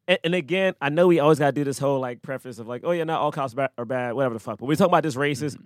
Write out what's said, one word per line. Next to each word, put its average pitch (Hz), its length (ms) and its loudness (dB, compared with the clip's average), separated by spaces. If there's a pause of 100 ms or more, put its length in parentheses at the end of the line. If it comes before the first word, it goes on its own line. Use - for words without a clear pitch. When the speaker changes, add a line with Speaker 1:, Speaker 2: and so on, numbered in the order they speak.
Speaker 1:
and, 180 160 2
and 170 120 0
again, 185 460 0
I 143 80 0
know 170 180 4
we 170 120 6
always 147 200 6
gotta 143 140 4
do 147 100 -2
this 135 160 -4
whole, 139 200 0
like, 123 220 -8
preface 127 380 -12
of, 113 80 -14
like, 120 160 -10
"Oh, 170 80 -2
yeah, 170 140 0
not 160 160 -2
all 147 100 0
cops 135 220 -6
ba-, 135 240 -2
are 120 80 -6
bad," 123 300 -4
whatever 131 180 0
the 110 60 -8
fuck. 110 200 -10
But 120 60 -10
we're 151 100 2
talking 175 160 4
about 165 120 4
this 151 120 -4
racist 143 420 -2
Speaker 2:
Mm-hmm. - 80 -20